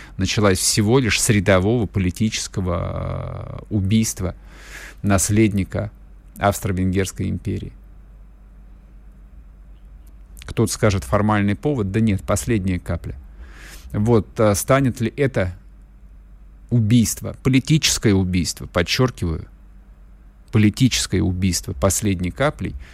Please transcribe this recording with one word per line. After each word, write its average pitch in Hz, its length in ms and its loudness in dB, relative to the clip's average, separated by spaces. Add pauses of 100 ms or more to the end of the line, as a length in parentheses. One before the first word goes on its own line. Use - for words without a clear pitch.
(160)
началась 95 420 2
всего 110 400 2
лишь 113 220 0
с - 100 2
рядового 101 560 4
политического, - 1700 -4 (100)
э, 107 40 -4
убийства 95 600 0 (680)
наследника 101 880 2 (480)
Австро-Венгерской 95 920 0
империи. 98 440 -6 (2750)
Кто-то - 320 -2
скажет, 98 320 0
формальный 104 500 0
повод. 113 380 -4
Да 110 80 0
нет, 104 220 0
последняя 98 560 -2
капля. - 380 -8 (760)
Вот, 107 360 2 (120)
э, 104 140 4
станет 131 460 2
ли 110 160 -2
это 113 380 -2 (1160)
убийство, 110 720 2
политическое 131 680 2
убийство, 92 540 0
подчеркиваю, 87 800 -2 (1040)
политическое 107 680 2
убийство 92 520 -2
последней 92 580 0
каплей, 101 440 -4 (200)